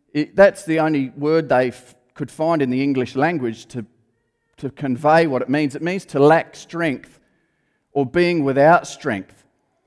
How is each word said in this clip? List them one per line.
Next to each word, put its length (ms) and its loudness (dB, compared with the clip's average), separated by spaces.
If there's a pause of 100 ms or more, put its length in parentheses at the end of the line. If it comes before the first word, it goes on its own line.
(120)
it, 220 -6
that's 300 4
the 160 -2
only 300 -2
word 380 -2
they 200 2
f-, 260 -16 (200)
could 160 -10
find 320 -2
in 80 -2
the 120 -2
English 320 -2
language 520 -4
to, 200 -12 (720)
to 140 -10
convey 560 0
what 160 -4
it 60 -10
means. 280 -2
It 60 -10
means 240 -6
to 120 -6
lack 380 2
strength 640 -8 (720)
or 120 0
being 400 0
without 420 4
strength. 580 -8 (420)